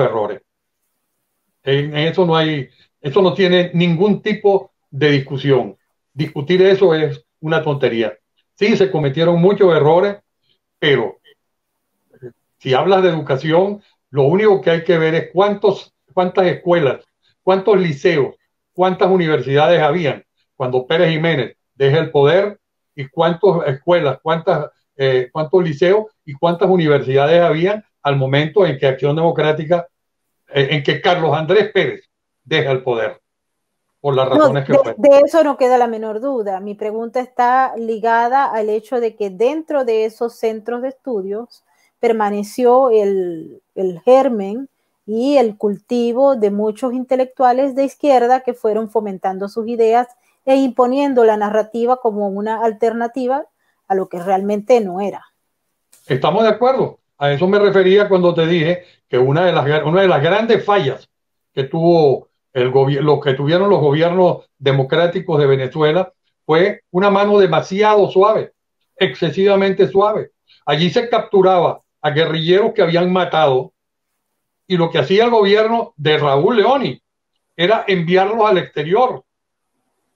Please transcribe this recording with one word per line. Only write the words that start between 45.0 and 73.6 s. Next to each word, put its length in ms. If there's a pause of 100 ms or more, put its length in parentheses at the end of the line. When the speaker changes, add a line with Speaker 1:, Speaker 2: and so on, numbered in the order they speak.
Speaker 2:
y 300
el 200
cultivo 800
de 160
muchos 440
intelectuales 840
de 80
izquierda 560
que 140
fueron 360
fomentando 580
sus 200
ideas 400 (360)
e 120
imponiendo 680
la 120
narrativa 600
como 280
una 380
alternativa 840 (400)
a 80
lo 140
que 100
realmente 600
no 200
era. 240 (840)
Speaker 1:
Estamos 340
de 60
acuerdo. 500 (200)
A 120
eso 160
me 140
refería 480
cuando 260
te 140
dije 340 (260)
que 100
una 260
de 80
las 120
gra-, 220
una 160
de 60
las 120
grandes 440
fallas 440 (460)
que 80
tuvo 680 (220)
el 200
gobi-, 280
lo 200
que 140
tuvieron 360
los 80
gobiernos 800
democráticos 800
de 80
Venezuela 680 (320)
fue 360 (100)
una 200
mano 280
demasiado 720
suave, 440 (420)
excesivamente 920
suave. 460 (340)
Allí 240
se 180
capturaba 720 (200)
a 100
guerrilleros 640
que 100
habían 300
matado 600 (920)